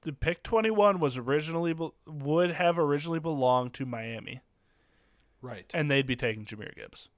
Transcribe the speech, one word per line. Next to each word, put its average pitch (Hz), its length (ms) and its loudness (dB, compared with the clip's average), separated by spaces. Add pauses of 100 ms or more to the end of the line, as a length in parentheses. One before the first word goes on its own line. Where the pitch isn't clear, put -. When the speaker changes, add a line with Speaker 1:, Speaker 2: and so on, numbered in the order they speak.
Speaker 1:
the 160 100 -6
pick 170 320 -2
twenty-one 214 560 4
was 131 180 0
originally 156 540 0
be-, 160 180 -4 (160)
would 156 460 0
have 170 260 2
originally 156 400 0
belonged 127 560 2
to 131 100 -6
Miami. 113 560 -10 (1000)
Speaker 2:
Right. 113 320 -14
Speaker 1:
And 151 160 0
they'd 139 160 2
be 127 80 -2
taking 110 300 -4
Jahmyr 107 320 -12
Gibbs. - 420 -18